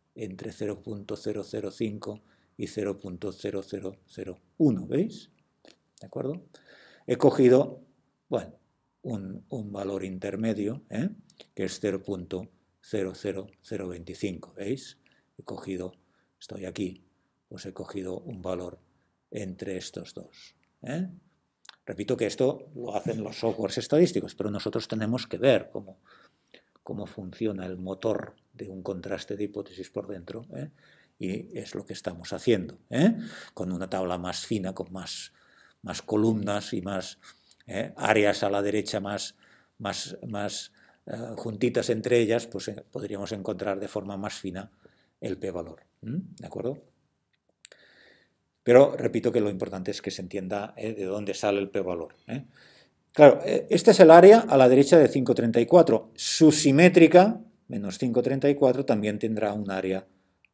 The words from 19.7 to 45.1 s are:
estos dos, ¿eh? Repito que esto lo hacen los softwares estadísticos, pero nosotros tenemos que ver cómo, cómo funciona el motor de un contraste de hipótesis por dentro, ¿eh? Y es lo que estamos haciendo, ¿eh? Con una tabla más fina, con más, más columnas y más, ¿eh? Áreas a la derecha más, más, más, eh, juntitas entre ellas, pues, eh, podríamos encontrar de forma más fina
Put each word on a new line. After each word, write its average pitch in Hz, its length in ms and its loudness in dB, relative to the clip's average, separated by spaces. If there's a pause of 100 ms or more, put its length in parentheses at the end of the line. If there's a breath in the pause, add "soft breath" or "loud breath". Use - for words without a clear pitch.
estos - 340 -14
dos, - 440 -20 (260)
¿eh? 170 260 -8 (800)
Repito 104 300 -6
que 117 100 -2
esto - 480 -2
lo 120 200 -12
hacen 110 300 -6
los 104 140 -12
softwares 110 400 -4
estadísticos, 160 560 0
pero 104 160 -6
nosotros 104 360 -6
tenemos 110 400 -4
que - 120 -10
ver 117 340 2
cómo, 101 260 -14 (840 soft breath)
cómo 107 240 -12
funciona 95 600 -8
el 92 100 -10
motor 95 600 -6 (160)
de 107 160 -16
un 95 140 -14
contraste 95 540 -10
de 104 80 -6
hipótesis 101 460 -12
por 98 160 -10
dentro, 95 480 -14
¿eh? 147 160 -12 (480 soft breath)
Y - 400 -10
es 107 160 -14
lo 98 100 -10
que - 80 -16
estamos 87 400 -12
haciendo, 98 460 -2 (120)
¿eh? 165 260 2 (360 loud breath)
Con 92 200 -8
una 95 180 -8
tabla 92 260 -4
más 90 300 -10
fina, 95 280 -6
con 87 180 -12
más, - 400 -12 (500 soft breath)
más 90 200 -10
columnas 107 680 -2
y 104 100 -6
más, 95 360 -8 (480 loud breath)
¿eh? - 300 -8
Áreas 104 480 2
a 98 60 -2
la 101 120 -2
derecha 101 380 -4
más, 101 340 -8 (440 soft breath)
más, - 480 -8
más, 104 460 -8 (340 soft breath)
eh, - 60 -12 (240)
juntitas 113 540 -2
entre 120 300 2
ellas, 113 260 0
pues, - 220 -10
eh, 104 240 -12
podríamos 98 400 -10
encontrar 98 480 -6
de 101 80 -8
forma 101 280 -8
más 104 180 -8
fina 95 360 -12 (500 soft breath)